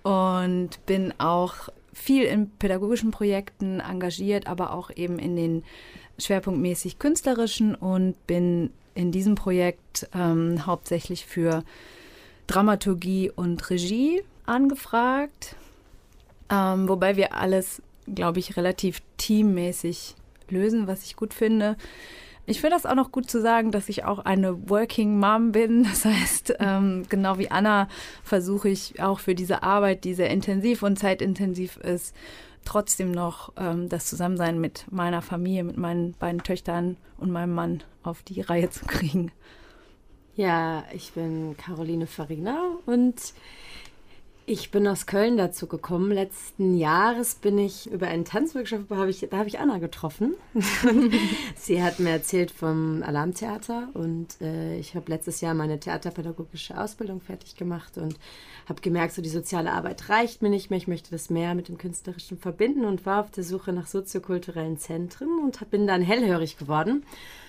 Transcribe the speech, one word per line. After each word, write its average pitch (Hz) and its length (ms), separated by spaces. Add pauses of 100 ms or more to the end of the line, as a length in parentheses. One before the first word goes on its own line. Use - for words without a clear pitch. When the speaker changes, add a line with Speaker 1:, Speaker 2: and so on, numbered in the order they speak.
Speaker 1:
und 185 680 (160)
bin 190 320
auch 175 500 (240)
viel 269 320
in 202 260
pädagogischen 208 600
Projekten 196 680
engagiert, 185 680
aber 180 260
auch 175 220
eben 175 240
in 175 180
den 165 280 (540)
schwerpunktmäßig 180 800
künstlerischen 233 760
und 185 400 (120)
bin 175 440 (240)
in 175 180
diesem 190 220
Projekt, 180 800
ähm, 165 520
hauptsächlich 175 600
für 165 380 (840)
Dramaturgie 190 840
und 175 400
Regie 226 520 (240)
angefragt, 262 1120 (920)
ähm, 190 380
wobei 190 280
wir 190 180
alles, 190 480 (300)
glaub 180 240
ich, 185 200
relativ 180 440 (160)
teammäßig 180 1000 (320)
lösen, 208 380
was 190 180
ich - 120
gut 214 160
finde. 220 440 (720)
Ich 226 140
finde 320 140
das 339 120
auch 262 100
noch 262 160
gut 254 180
zu 233 100
sagen, 226 300
dass 202 180
ich 202 160
auch 202 140
eine 190 500
Working 208 520
Mom 220 320
bin. 233 320
Das 196 200
heißt, 196 540
ähm, 190 500
genau 190 300
wie 196 120
Anna 202 380 (360)
versuche 196 440
ich - 320
auch 190 200
für 185 160
diese 180 260
Arbeit, 196 400
die 180 120
sehr 175 160
intensiv 196 520
und 202 160
zeitintensiv 190 800
ist, - 380 (500)
trotzdem 190 480
noch, 175 440
ähm, 175 320
das 170 180
Zusammensein 170 540
mit - 300
meiner 175 320
Familie, 180 420
mit 175 120
meinen 175 380
beiden 170 280
Töchtern 175 540 (220)
und 185 120
meinem 175 240
Mann 170 280 (200)
auf 170 200
die 185 180
Reihe 175 300
zu - 160
kriegen. 170 460 (1040)
Speaker 2:
Ja, 165 560
ich - 200
bin 160 440
Caroline 165 500
Farina 160 560 (240)
und 247 480 (1160)
ich - 200
bin 202 160
aus - 180
Köln 220 300
dazu 180 320
gekommen. 180 420
Letzten 190 680
Jahres 202 600
bin 202 200
ich 202 320
über 185 200
einen 170 160
Tanzworkshop, 226 680
habe 190 180
ich, 190 220
da 190 80
habe 208 100
ich 214 120
Anna 254 180
getroffen. 170 560 (200)
<laughs> 226 600 (400)
Sie - 260
hat 175 200
mir 175 100
erzählt 165 400
vom 160 540
Alarmtheater 214 880
und, 165 460
äh, 160 360
ich 165 200
habe 175 120
letztes 160 320
Jahr 165 140
meine 156 240
theaterpädagogische 165 1000
Ausbildung 202 400
fertig - 340
gemacht 175 420
und 156 200 (520)
habe 160 120
gemerkt, 170 340
so 185 80
die 160 60
soziale 165 440
Arbeit - 360
reicht 226 340
mir 208 80
nicht 196 180
mehr, 190 100
ich 180 100
möchte 170 240
das 165 180
mehr 175 240
mit 175 140
dem 175 100
Künstlerischen 180 580
verbinden 226 480
und 190 220
war 196 140
auf 208 100
der 185 140
Suche 185 280
nach 175 140
soziokulturellen 175 920
Zentren 175 500 (160)
und 262 160
hab, 208 100
bin 208 160
dann 180 160
hellhörig 180 540
geworden 160 480 (440)